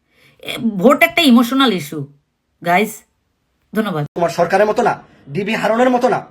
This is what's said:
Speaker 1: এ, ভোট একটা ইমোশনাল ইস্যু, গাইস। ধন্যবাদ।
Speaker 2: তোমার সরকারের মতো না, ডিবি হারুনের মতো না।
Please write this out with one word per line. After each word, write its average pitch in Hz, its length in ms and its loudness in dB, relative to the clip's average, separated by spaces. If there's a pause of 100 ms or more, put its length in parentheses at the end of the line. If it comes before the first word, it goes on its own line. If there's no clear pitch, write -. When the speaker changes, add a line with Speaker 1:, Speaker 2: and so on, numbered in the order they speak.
(380)
Speaker 1:
এ, - 200 -12
ভোট 226 440 2
একটা 339 200 0
ইমোশনাল 254 500 4
ইস্যু, 156 340 -6 (600)
গাইস। 196 360 -2 (720)
ধন্যবাদ। 185 400 -4
Speaker 2:
তোমার 170 160 -2
সরকারের 175 360 2
মতো 214 160 0
না, 170 200 -2 (260)
ডিবি 190 260 -6
হারুনের 226 360 0
মতো 247 180 0
না। 160 220 -4